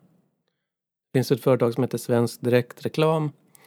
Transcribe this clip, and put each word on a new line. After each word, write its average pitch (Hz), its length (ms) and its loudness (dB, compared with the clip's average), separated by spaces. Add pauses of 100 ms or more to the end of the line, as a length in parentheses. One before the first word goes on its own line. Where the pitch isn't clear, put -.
(1120)
Det 135 60 2
finns 123 120 0
ett 123 120 0
företag 123 300 2
som 123 100 -2
heter 120 140 -4
Svensk 120 440 -2
Direktreklam, 151 920 0 (360)